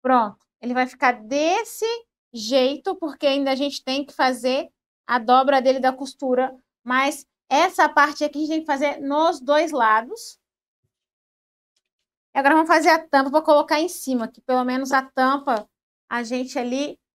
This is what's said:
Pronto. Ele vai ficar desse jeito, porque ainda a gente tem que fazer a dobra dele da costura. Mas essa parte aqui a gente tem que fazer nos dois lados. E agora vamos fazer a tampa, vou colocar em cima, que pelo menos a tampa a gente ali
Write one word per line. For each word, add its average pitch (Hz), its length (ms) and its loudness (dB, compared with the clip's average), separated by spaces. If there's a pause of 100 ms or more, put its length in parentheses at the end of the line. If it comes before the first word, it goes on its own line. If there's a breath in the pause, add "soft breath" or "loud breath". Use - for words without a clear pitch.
Pronto. 247 440 0 (140)
Ele 240 120 -8
vai 254 140 0
ficar 254 260 0
desse 311 720 -2 (480)
jeito, 262 640 -2
porque 311 320 -6
ainda 269 240 0
a 262 60 0
gente 277 260 -6
tem 269 240 -6
que - 60 -20
fazer 262 600 -2 (320)
a 247 140 0
dobra 262 420 4
dele 262 200 0
da 262 120 2
costura. 262 640 -4 (280)
Mas 262 420 -2 (220)
essa 311 400 2
parte 294 340 2
aqui 294 160 -4
a - 40 -6
gente 302 80 -4
tem 320 100 -2
que 311 60 -12
fazer 285 340 -2
nos 294 400 0
dois 294 320 0
lados. 240 680 0 (1900)
E - 60 -2
agora 277 160 4
vamos 320 140 2
fazer 330 220 4
a 320 140 2
tampa, 269 260 2
vou 311 120 2
colocar 302 380 2
em 349 80 -2
cima, 240 420 -6
que - 100 -20
pelo 254 220 -2
menos 262 300 -4
a 262 100 2
tampa 262 680 -2 (400)
a 240 140 -6
gente 254 340 -6
ali 254 440 -6 (140)